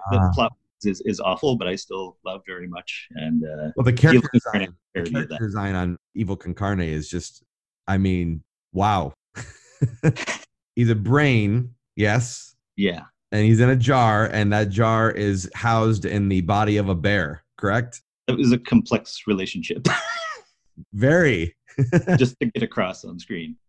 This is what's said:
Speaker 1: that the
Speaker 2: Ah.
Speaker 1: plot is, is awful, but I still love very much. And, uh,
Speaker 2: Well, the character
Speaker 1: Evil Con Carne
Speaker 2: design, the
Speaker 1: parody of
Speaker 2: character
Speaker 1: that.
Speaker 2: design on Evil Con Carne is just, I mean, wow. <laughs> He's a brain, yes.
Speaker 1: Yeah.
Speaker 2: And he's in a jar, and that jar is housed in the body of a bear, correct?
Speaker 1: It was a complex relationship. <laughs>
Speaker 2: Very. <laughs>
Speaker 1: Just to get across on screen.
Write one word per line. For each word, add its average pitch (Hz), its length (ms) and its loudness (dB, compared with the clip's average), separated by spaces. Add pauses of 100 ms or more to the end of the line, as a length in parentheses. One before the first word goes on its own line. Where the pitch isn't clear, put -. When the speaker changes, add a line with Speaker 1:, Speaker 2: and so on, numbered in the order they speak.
(120)
Speaker 1:
that 98 80 2
the 92 100 4
Speaker 2:
Ah. - 40 2
Speaker 1:
plot 110 180 0 (320)
is, 98 220 -2
is 98 140 -2
awful, 117 380 0
but 90 100 -4
I 92 80 -2
still 95 500 -12
love 95 200 -10
very 90 220 -14
much. - 480 -14
And, 78 280 -2
uh, 78 320 -8
Speaker 2:
Well, 123 100 0
the 123 80 6
character 127 420 6
Speaker 1:
Evil 117 80 6
Con 113 80 -6
Carne 101 100 0
Speaker 2:
design, 92 140 -8
the - 0 - (180)
Speaker 1:
parody 85 160 -6
of 80 40 -6
Speaker 2:
character 78 260 -6
Speaker 1:
that. 113 80 -4
Speaker 2:
design 98 280 -4
on 90 220 -2 (160)
Evil 98 220 -4
Con 90 180 -10
Carne 98 280 -2
is 78 280 -4
just, - 340 -10 (440)
I 98 100 0
mean, 87 460 0 (300)
wow. 92 400 0 (220)
<laughs> - 1400 -6
He's 120 140 2
a 117 60 2
brain, 120 760 2 (220)
yes. 107 600 -2 (200)
Speaker 1:
Yeah. 90 280 -2 (280)
Speaker 2:
And 104 140 2
he's 110 160 6
in 123 80 6
a 131 60 4
jar, 117 520 4
and 104 260 0
that 104 160 2
jar 113 400 2
is 98 460 -2
housed 110 500 0
in 101 240 0
the 92 120 2
body 104 360 2
of 98 120 0
a 92 60 0
bear, 82 480 -2 (140)
correct? 117 460 -2 (240)
Speaker 1:
It 127 100 -2
was 127 140 4
a 123 60 4
complex - 680 -2
relationship. 95 600 -4 (520)
<laughs> - 540 -20
Speaker 2:
Very. 120 640 2 (220)
<laughs> 139 400 2
Speaker 1:
Just 127 220 2
to 127 80 -2
get 113 160 -4
across 92 420 -4
on 87 140 -14
screen. 82 360 -10 (140)